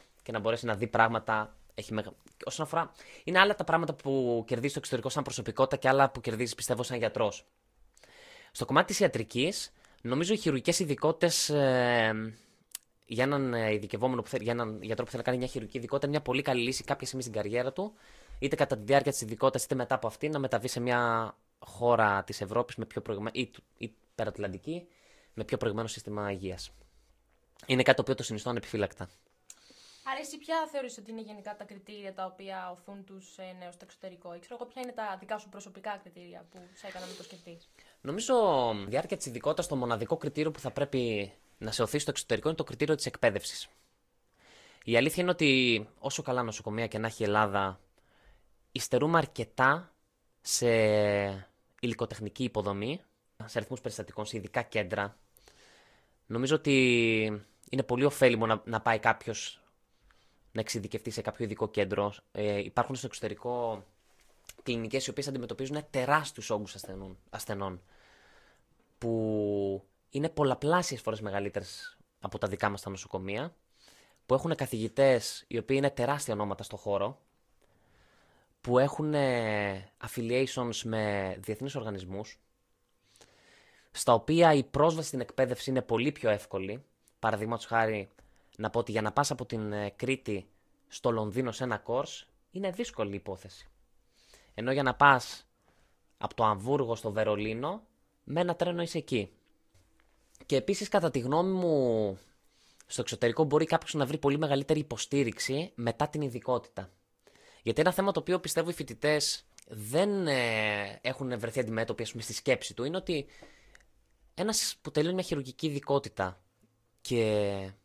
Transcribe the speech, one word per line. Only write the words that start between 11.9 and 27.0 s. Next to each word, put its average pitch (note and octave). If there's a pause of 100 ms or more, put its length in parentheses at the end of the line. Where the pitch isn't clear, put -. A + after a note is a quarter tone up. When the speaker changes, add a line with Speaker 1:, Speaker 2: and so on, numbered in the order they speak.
Speaker 1:
για A#2
έναν, C#3
ε, A2
ειδικευόμενο A2
που -
θέλ-, B2+
για A2
έναν A2+
γιατρό A2
που -
θέλει A#2
να -
κάνει B2+
μια B2
χειρουργική A2+
ειδικότητα, C#3
είναι D3
μια D3
πολύ B2+
καλή B2+
λύση B2+
κάποια C#3
στιγμή C3
στην A2+
καριέρα A#2
του, G#3+ (460)
είτε C#3+
κατά C3+
τη G#2+
διάρκεια C3+
της -
ειδικότητας, A#2
είτε -
μετά B2+
από A#2+
αυτή, D3
να D3+
μεταβεί B2+
σε -
μια A#2+ (260)
χώρα A2
της -
Ευρώπης G#2+
με A2+
πιο -
προηγμε-, G#2+
ή, B2+ (260)
ή A2+ (180)
υπερατλαντική, G#2+ (460)
με A2+
πιο -
προηγμένο A2+
σύστημα G#2
υγείας. F#2 (920)